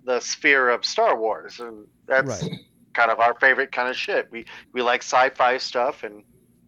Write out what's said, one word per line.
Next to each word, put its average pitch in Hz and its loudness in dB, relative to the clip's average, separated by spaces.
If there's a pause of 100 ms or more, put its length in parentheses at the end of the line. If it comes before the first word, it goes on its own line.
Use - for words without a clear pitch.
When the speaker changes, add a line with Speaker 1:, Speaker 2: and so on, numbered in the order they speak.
Speaker 1:
the 123 0
sphere 139 2
of 117 0
Star 208 2
Wars, 107 -6
and 113 -16 (220)
that's 131 0
Speaker 2:
Right. - -8 (420)
Speaker 1:
kind 117 2
of 107 -2
our 117 4
favorite 131 2
kind 127 -2
of 127 -6
shit. 170 -4
We, 117 -14 (260)
we 123 -4
like 123 2
sci-fi 131 2
stuff 127 -4
and 104 -14 (440)